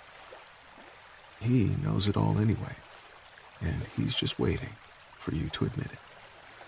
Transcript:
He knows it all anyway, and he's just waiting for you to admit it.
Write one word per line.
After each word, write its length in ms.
He 240
knows 260
it 80
all 220
anyway, 380
and 220
he's 180
just 240
waiting 320
for 160
you 160
to 160
admit 260
it. 60